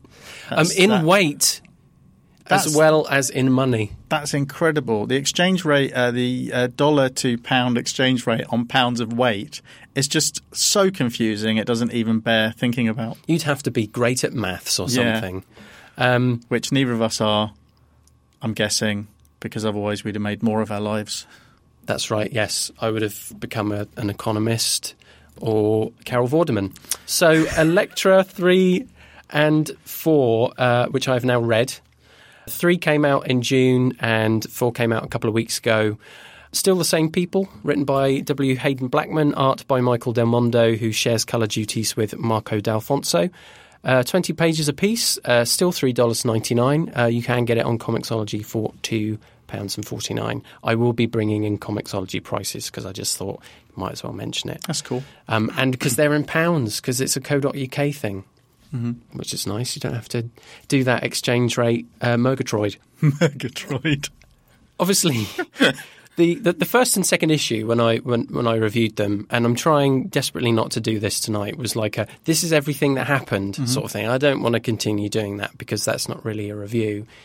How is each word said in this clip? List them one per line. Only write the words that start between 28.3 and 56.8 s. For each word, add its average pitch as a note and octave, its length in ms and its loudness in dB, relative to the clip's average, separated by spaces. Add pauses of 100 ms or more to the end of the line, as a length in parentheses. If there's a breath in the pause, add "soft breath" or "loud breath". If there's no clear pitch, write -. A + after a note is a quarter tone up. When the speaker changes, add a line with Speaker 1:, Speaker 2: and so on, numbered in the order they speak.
Speaker 1:
and D3+ 400 2 (140)
four, B2+ 760 2
uh, B2 300 2
which C3 200 -2
I've B2 160 0
now B2 160 2
read. A#2 320 2 (760 loud breath)
Three F3 280 2
came D3+ 280 2
out C#3 240 2
in B2+ 140 2
June B2+ 580 2
and A2 500 2
four B2 220 -2
came A#2 200 0
out A2 120 -2
a - 40 -10
couple A#2 200 -4
of G#2+ 60 0
weeks A2+ 240 -2
ago. G#2+ 380 2 (540 loud breath)
Still - 260 2
the E3+ 80 0
same D#3+ 240 2
people, F#3 400 -2 (140)
written C#3+ 220 0
by C3+ 360 2
W C#3 360 0
Hayden B2+ 320 -2
Blackman, D3 460 0
art C3+ 340 0
by C3 120 2
Michael B2 320 2
Del A#2 140 2
Mondo, A#2 480 4
who A2 160 -2
shares A2 340 0
colour A2+ 220 0
duties G#2+ 500 -4
with A2 220 -2
Marco A2 420 0
D'Alfonso. C#3 680 0 (520 loud breath)
Uh, B2+ 200 4
twenty F3 300 0
pages D#3+ 340 0
apiece, G3+ 600 0
uh, A#2+ 180 4
still F3+ 260 2
three C3+ 220 0
dollars A#2+ 320 2
ninety-nine. A#2+ 720 2
Uh, A#2+ 80 2
you A#2+ 180 2
can B2 220 0
get A2+ 140 0
it B2 80 0
on A#2 120 0
Comixology A2 680 -4
for - 360 -6
two A2 380 -4 (380 soft breath)
pounds G2+ 200 -8
and G#2+ 100 -8
forty-nine. A2+ 560 -6 (200 loud breath)
I A#2 120 0
will A#2+ 180 2
be A#2 140 0
bringing G#2+ 380 -2
in G#2 140 -2
Comixology G2 640 -6
prices - 480 -8
'cause - 160 -10
I F#2+ 60 -10
just - 240 -6
thought - 240 -8 (360 loud breath)
might F#2+ 160 -6
as - 100 -14
well - 100 -10
mention - 380 -8
it. - 160 -12
Speaker 2:
That's E3 160 -6
cool. B2 200 -6 (260 loud breath)
Speaker 1:
Um, A2 280 0
and C3 220 0
'cause A#2+ 180 -2
they're D3 180 4
in D3 100 0
pounds, D#3+ 560 0